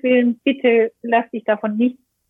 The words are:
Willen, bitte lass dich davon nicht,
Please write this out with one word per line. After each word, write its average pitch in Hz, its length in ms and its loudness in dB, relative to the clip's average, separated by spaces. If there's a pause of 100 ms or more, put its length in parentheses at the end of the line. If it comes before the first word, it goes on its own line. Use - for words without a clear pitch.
Willen, 247 420 0
bitte 233 480 0 (100)
lass 233 280 -2
dich 220 140 -10
davon 214 320 -4
nicht, 247 220 -2 (320)